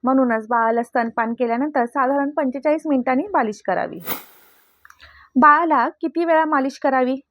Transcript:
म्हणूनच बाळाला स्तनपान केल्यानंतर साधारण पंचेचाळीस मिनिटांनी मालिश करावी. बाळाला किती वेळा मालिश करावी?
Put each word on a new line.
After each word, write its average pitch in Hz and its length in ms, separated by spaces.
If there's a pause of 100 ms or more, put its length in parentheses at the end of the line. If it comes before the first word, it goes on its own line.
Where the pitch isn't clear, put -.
म्हणूनच 247 460
बाळाला 233 340
स्तनपान 233 500
केल्यानंतर 247 520
साधारण 277 460
पंचेचाळीस 294 560
मिनिटांनी 262 460
मालिश 233 340
करावी. - 320 (1400)
बाळाला 294 480
किती 330 360
वेळा 320 200
मालिश 277 340
करावी? 262 380 (140)